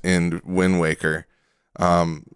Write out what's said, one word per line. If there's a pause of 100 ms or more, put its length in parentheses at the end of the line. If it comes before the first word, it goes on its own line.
in
Wind
Waker. (520)
Um, (120)